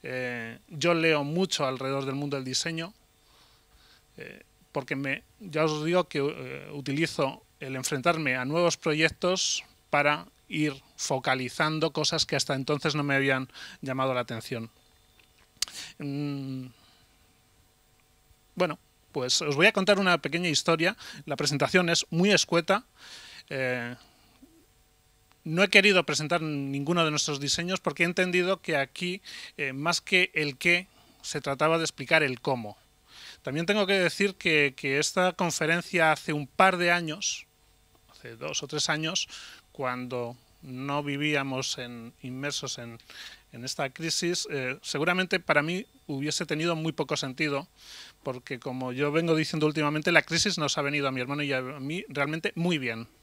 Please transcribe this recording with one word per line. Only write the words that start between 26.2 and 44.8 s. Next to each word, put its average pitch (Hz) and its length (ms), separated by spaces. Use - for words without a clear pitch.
ninguno 143 600
de 156 80
nuestros 147 280
diseños 175 400
porque 170 240
he - 20
entendido 180 560
que 156 160
aquí, 180 440
eh, 135 160
más 156 280
que 185 320
el 147 240
qué, 175 300
se - 200
trataba 156 360
de 165 60
explicar 156 400
el 131 180
cómo. 117 360
También 151 240
tengo 202 200
que 196 80
decir 190 420
que, 147 400
que 139 240
esta 180 340
conferencia 165 760
hace 151 220
un 147 140
par 190 300
de 175 140
años, 175 540
hace 117 240
dos 147 280
o 143 40
tres 151 220
años, 160 380
cuando 123 680
no 139 400
vivíamos 139 760
en, 120 440
inmersos 131 560
en, 117 200
en 123 140
esta 135 240
crisis, 170 600
eh, 131 320